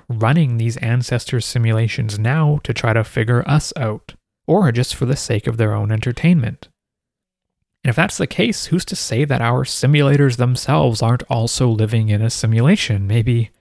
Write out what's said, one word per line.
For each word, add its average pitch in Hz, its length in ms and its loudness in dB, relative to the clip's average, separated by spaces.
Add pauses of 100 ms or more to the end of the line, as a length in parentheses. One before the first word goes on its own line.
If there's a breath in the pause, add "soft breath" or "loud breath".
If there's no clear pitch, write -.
running 123 480 2
these 113 200 -2
ancestor 120 600 -2
simulations 113 800 -2
now 147 440 2
to 127 100 -2
try 117 180 -2
to 110 140 2
figure 120 420 0
us 147 300 0
out, 110 360 -6 (320)
or 165 280 2
just 123 200 -2
for - 120 -4
the 123 100 0
sake - 320 -4
of 117 80 -2
their 107 180 0
own 107 160 -2
entertainment. 123 800 0 (1160)
And 135 60 0
if 113 60 0
that's 180 220 0
the 190 100 -2
case, - 400 -2
who's 180 180 -2
to 190 100 -10
say 120 280 -2
that 135 180 0
our 120 220 0
simulators 139 720 2
themselves 127 680 0
aren't 120 220 0
also 120 460 0
living 110 400 2
in 104 120 2
a 113 80 0
simulation? 113 800 2
Maybe, 117 540 0